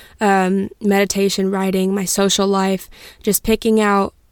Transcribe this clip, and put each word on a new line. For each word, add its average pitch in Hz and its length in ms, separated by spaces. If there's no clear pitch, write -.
um, 196 500
meditation, 196 720
writing, 190 420
my 196 120
social 196 420
life, 190 420
just - 220
picking 220 360
out 202 360